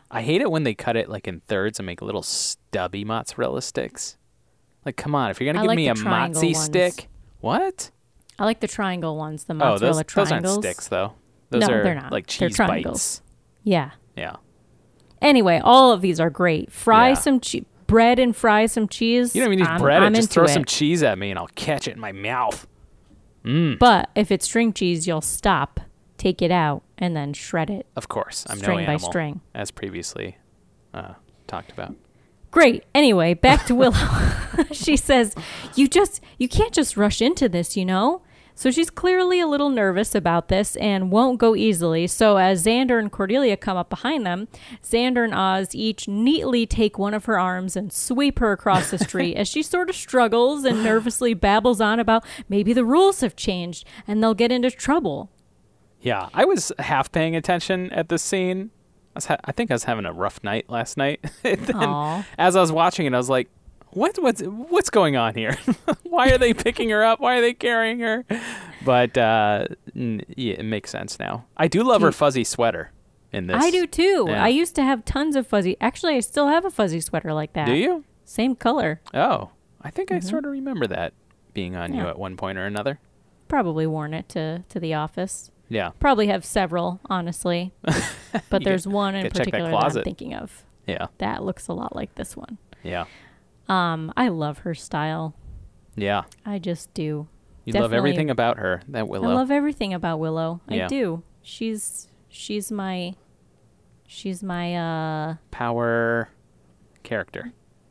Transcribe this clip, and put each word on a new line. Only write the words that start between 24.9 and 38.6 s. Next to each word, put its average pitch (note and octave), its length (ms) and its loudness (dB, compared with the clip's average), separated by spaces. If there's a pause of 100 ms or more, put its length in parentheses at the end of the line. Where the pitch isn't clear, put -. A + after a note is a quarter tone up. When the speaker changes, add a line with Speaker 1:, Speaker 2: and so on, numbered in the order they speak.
Speaker 2:
you'll D#3+ 140 -2
stop, - 580 -2 (380)
take - 240 -2
it F3 100 2
out, D#3 320 0 (140)
and F3+ 180 -2
then C#3+ 180 -4
shred D#3+ 360 -4
it G3 160 -8 (100)
Speaker 1:
Of - 120 -8
course. - 420 -6
I'm G2+ 100 -6
Speaker 2:
string E3+ 200 0
Speaker 1:
no - 60 -4
Speaker 2:
by D3+ 80 0
Speaker 1:
animal, - 160 -4
Speaker 2:
string. E3 320 -4 (120)
Speaker 1:
as G#2 180 -8
previously, F#2 640 -10 (560)
uh, F2+ 200 -14 (340)
talked - 240 -12
about. - 240 -12 (560)
Speaker 2:
Great. D#4 320 6 (100)
Anyway, G3 400 6
back C4 340 4
to B3 80 2
Willow. B3 220 6
Speaker 1:
<laughs> - 100 2 (440)
Speaker 2:
<laughs> - 220 0
She D4 240 2
says, A#3+ 360 4 (420)
"You C4+ 120 6
just, - 340 2 (160)
you D4 120 0
can't A4+ 240 2
just - 240 0
rush G#3 240 2
into C#4 280 4
this, F3 280 -2
you F#3 80 0
know?" G#3+ 360 2 (320)
So - 160 0